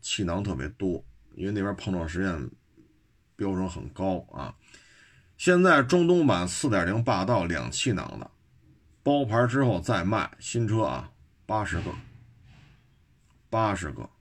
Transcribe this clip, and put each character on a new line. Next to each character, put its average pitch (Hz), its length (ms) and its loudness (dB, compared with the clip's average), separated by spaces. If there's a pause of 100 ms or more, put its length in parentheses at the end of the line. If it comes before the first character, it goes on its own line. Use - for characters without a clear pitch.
气 - 220 -4
囊 90 200 -2
特 98 120 -4
别 67 140 -6
多， 90 360 -4 (300)
因 87 100 -8
为 101 60 -4
那 104 100 -2
边 98 140 -4
碰 95 180 -6
撞 82 160 -4
实 87 140 -2
验 82 260 -4 (880)
标 95 180 -2
准 92 160 -2
很 - 200 -10
高 95 420 -4
啊。 64 240 -10 (840)
现 180 240 4
在 165 220 6
中 170 240 4
东 175 180 4
版 90 220 2
四 92 220 -2
点 92 180 2
零 110 160 0
霸 107 200 2
道 101 220 2
两 71 260 -4
气 - 200 -2
囊 65 280 -4
的， - 120 -14 (720)
包 143 200 2
牌 117 220 4
之 131 180 2
后 107 160 2
再 90 240 0
卖 98 360 -2
新 117 280 -2
车 110 140 2
啊， 64 300 -4 (340)
八 107 180 -2
十 85 160 -4
个， - 160 -6 (1500)
八 110 240 2
十 87 160 -4
个。 57 200 -12 (120)